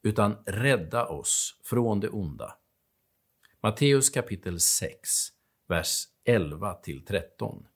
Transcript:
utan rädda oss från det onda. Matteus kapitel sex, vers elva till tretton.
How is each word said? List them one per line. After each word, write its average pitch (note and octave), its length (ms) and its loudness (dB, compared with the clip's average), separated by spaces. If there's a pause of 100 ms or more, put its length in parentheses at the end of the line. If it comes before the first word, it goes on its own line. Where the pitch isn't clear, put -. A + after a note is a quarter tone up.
utan G#2 320 2 (100)
rädda A2+ 600 0
oss - 580 -4
från A#2 360 0
det G2+ 100 -2
onda. C#2+ 440 -6 (1080)
Matteus C3+ 460 4
kapitel F#2 500 -4
sex, - 500 0 (580)
vers - 400 -2 (180)
elva F2+ 480 0
till C#2+ 320 -12
tretton. - 600 -6 (100)